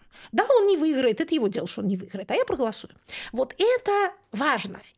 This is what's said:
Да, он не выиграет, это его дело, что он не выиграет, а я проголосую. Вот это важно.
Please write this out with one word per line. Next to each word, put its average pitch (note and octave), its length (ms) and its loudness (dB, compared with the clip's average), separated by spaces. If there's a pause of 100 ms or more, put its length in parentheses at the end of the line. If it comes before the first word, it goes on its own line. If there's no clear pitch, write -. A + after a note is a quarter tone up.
(300)
Да, F#4 180 2
он A4+ 200 6
не G4 80 4
выиграет, C4 440 2
это D#4+ 140 -2
его A#3+ 140 2
дело, F#3+ 180 -4
что - 140 -10
он G#3 80 -2
не G3 80 0
выиграет, F#3+ 340 -10
а A#3 60 0
я B4+ 80 2
проголосую. C4+ 500 -4 (380)
Вот B3+ 260 -2
это G4+ 540 2 (180)
важно. A3 500 -2 (180)